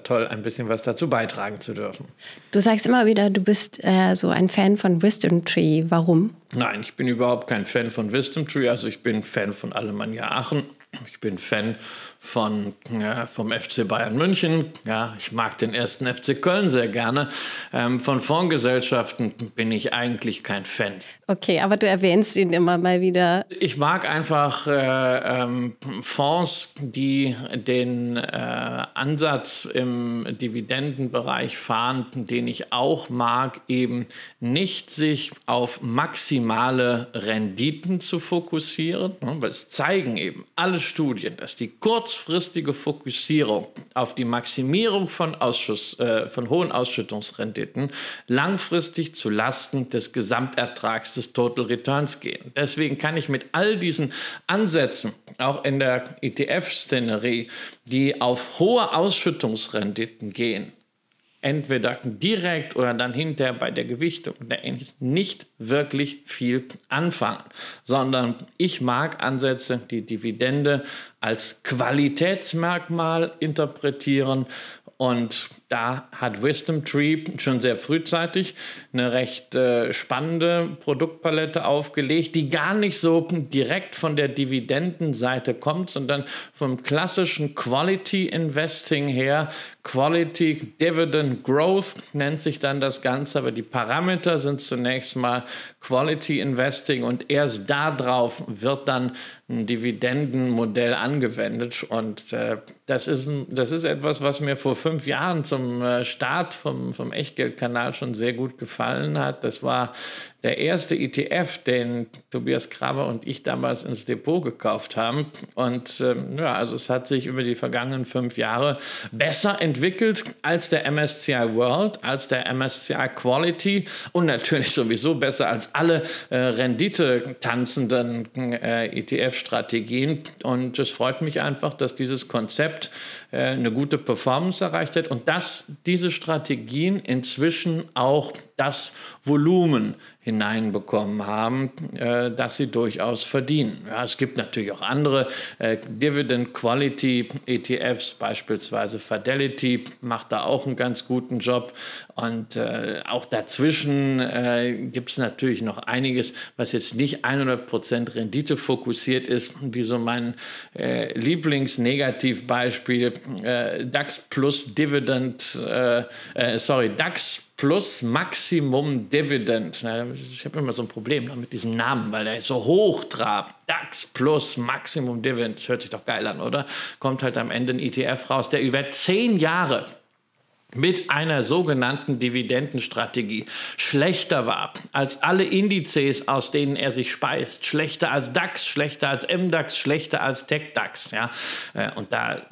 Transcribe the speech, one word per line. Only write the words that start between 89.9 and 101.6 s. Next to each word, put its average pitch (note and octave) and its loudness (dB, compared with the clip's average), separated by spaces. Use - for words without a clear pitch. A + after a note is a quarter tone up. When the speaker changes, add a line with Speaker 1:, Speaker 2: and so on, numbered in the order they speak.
Speaker 1:
Dividend D#3 2
Growth F#3 2
nennt D3 0
sich C#3+ -2
dann C#3 0
das C3+ 0
Ganze, C#3 0
aber B2+ 0
die A2+ -4
Parameter D3+ 0
sind C#3 0
zunächst B2+ -2
mal B2 0
Quality D3 2
Investing C3 0
und A#2+ -2
erst B2 2
darauf C3 2
wird C3 -2
dann B2+ 0
ein A#2 -2
Dividendenmodell A#2+ 0
angewendet. A#2 -2